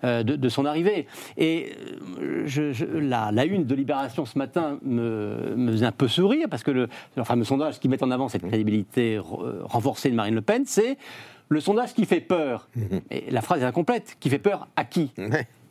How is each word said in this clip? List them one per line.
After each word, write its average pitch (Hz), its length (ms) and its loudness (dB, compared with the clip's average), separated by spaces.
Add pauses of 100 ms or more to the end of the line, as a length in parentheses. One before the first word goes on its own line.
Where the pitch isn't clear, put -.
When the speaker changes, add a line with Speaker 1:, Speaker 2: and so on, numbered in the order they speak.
Speaker 1:
euh, 117 180 2
de, 131 140 0
de 131 140 2
son 139 160 0
arrivée. 165 400 0 (320)
Et, 160 340 0 (480)
euh, - 240 -2
je, 147 300 -2
je, 147 100 -4
la, 123 480 0
la 123 140 4
une 185 180 2
de 127 100 2
Libération 139 520 -2
ce - 120 -6
matin 143 460 -2
me, 113 720 -2
me 120 160 2
faisait 113 140 4
un 110 60 0
peu 135 140 0
sourire, 214 440 2
parce 160 120 -6
que 151 80 0
le, 127 180 2 (280)
leur 120 100 -2
fameux 117 180 2
sondage 139 360 0
qui - 80 2
met 135 160 2
en 127 60 2
avant 127 180 0
cette 92 180 -4
crédibilité 110 720 0
re-, 104 440 -8
renforcée 123 480 0
de 120 40 2
Marine 110 200 2
Le 110 80 0
Pen, 247 240 2
c'est 247 320 2 (500)
le 151 120 4
sondage 220 340 0
qui 220 100 4
fait 175 160 4
peur. 143 560 0
Speaker 2:
Mhm. 98 240 -2 (100)
Speaker 1:
Et - 200 -6
la 123 100 2
phrase 139 220 2
est - 20 2
incomplète. 170 560 0
Qui - 80 0
fait 139 100 2
peur 202 380 0
à 117 80 0
qui ? 151 320 -2
Speaker 2:
Ouais. 113 320 -2 (220)